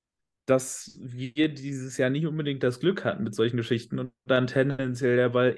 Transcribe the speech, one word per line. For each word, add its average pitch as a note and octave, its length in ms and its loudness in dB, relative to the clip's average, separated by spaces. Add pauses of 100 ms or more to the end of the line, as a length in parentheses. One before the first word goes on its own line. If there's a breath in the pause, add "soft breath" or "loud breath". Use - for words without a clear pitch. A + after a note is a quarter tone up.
(460)
dass - 540 -2
wir B2+ 520 -2
dieses C3+ 460 -8
Jahr B2+ 120 2
nicht D3+ 160 0
unbedingt C#3+ 360 -4
das B2 180 0
Glück F#3+ 240 0
hatten G#2 200 -2
mit G#2 100 -4
solchen A2+ 240 2
Geschichten A#2 400 -2
und B2+ 140 -8 (140)
dann B2+ 200 4
tendenziell C3 680 2
der B2 140 4
Ball B2 280 4